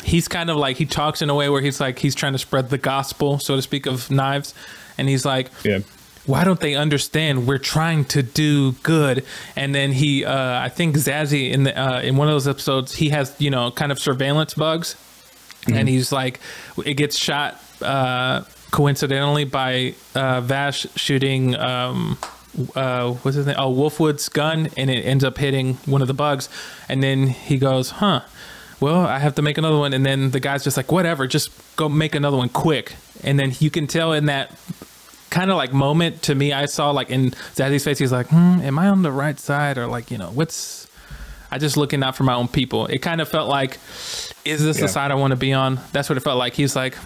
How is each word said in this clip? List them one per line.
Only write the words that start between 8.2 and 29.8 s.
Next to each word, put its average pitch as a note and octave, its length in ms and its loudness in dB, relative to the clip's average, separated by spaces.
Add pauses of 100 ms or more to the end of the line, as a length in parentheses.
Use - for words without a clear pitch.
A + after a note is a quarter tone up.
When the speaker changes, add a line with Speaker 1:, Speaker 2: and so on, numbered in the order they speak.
Speaker 1:
do C#3+ 500 2 (100)
good?" C#3+ 420 2 (320)
And C#3 180 -2
then C#3 180 2
he, C3+ 340 2
uh, C3 340 0
I B2 80 -2
think D#3 280 0
Zazie C#3+ 540 0
in C3+ 140 2
the, C3+ 160 2
uh, B2+ 220 0
in B2+ 160 0
one D3 100 4
of D3+ 60 4
those C#3 120 2
episodes, C3+ 500 -2
he D#3 120 2
has, C#3+ 300 0
you D3 120 0
know, B2 200 0
kind C#3+ 220 -4
of C3+ 60 -4
surveillance C#3+ 540 0
bugs, D#3+ 440 -2 (680)
Speaker 2:
Mm-hmm. A2+ 160 2
Speaker 1:
and C#3 100 2
he's B2+ 240 2
like, C3 280 -4 (440)
it D3 100 -2
gets C#3+ 240 0
shot, D3 400 -2 (220)
uh, B2+ 640 0 (280)
coincidentally C#3+ 760 2
by, B2+ 500 -2 (200)
uh, C3 280 0
Vash C3+ 440 -2 (100)
shooting, C3 600 0
um, B2+ 640 -4 (560)
uh, B2+ 380 -2
what's C3+ 240 -2
his C#3 100 0
name? C#3 120 0
Oh, C3+ 140 0
Wolfwood's D3 560 0
gun, D#3 480 0
and C3+ 140 0
it B2 120 0
ends C3+ 200 2
up C3 160 0
hitting C3+ 360 0 (120)
one C#3 160 2
of B2 60 0
the C3+ 60 -2
bugs. C#3+ 340 0 (400)
And C3 120 -2
then C3+ 280 2
he C3 300 -2
goes, C3 320 2
"Huh, F#3 320 0 (580)
well, E3 260 4
I A#2+ 140 0
have C#3+ 160 2
to D#3 60 2
make D3 140 0
another D#3+ 220 2
one." C#3+ 140 2